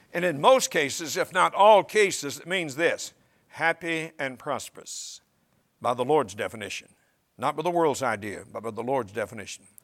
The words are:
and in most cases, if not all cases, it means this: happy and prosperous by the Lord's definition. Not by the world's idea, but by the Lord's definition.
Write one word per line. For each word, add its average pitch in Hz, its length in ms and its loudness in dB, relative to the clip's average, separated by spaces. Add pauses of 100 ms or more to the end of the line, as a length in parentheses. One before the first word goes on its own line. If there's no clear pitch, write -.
(140)
and 175 100 -2
in 156 160 -2
most 247 300 6
cases, 147 460 -2
if 165 160 -2
not 170 220 4
all 202 280 8
cases, 151 560 0
it - 80 -16
means 165 300 -4
this: 151 380 0 (340)
happy 160 720 -4
and 131 200 -6
prosperous - 840 -10 (580)
by 117 140 -2
the 123 100 -2
Lord's 127 300 2
definition. 101 540 -8 (480)
Not 143 200 -2
by 156 60 -6
the 175 80 0
world's 165 320 2
idea, 104 500 -4
but 110 100 -10
by 110 80 -6
the 104 120 -8
Lord's 120 300 -4
definition. 104 520 -8 (200)